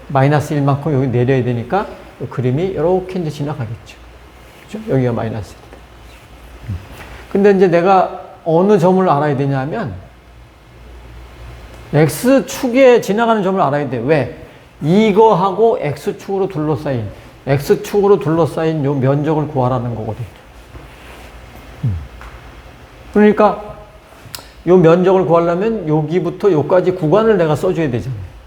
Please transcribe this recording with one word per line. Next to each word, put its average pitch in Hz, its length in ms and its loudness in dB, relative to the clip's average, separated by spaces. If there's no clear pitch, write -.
마이너스 143 460 2
일 147 80 0
만큼 139 320 0
여기 135 140 0
내려야 123 360 0
되니까 120 420 -4
그 135 120 -10
그림이 135 460 -2
요렇게 180 440 -2
이제 156 100 -4
지나가겠죠. 131 680 -10
그죠? - 160 -12
여기가 127 220 0
마이너스 110 400 -6
일이다. - 260 -20
근데 202 180 4
이제 190 160 4
내가 175 540 2
어느 180 340 4
점을 185 280 4
알아야 147 280 0
되냐면 139 580 -4
X축에 240 1080 2
지나가는 220 420 0
점을 190 160 0
알아야 143 300 0
돼. 123 80 -4
왜? 131 400 -2
이거하고 196 1000 2
X축으로 196 680 -6
둘러싸인, 147 580 -4
X축으로 196 720 2
둘러싸인 160 680 -2
요 143 80 0
면적을 143 540 0
구하라는 123 480 -2
거거든. 110 280 -8
음. 101 100 -2
그러니까 208 600 2
요 180 100 6
면적을 180 480 4
구하려면 170 640 0
여기부터 156 640 0
요까지 170 400 2
구간을 196 460 2
내가 160 180 2
써줘야 165 340 -2
되잖아요. 117 320 -6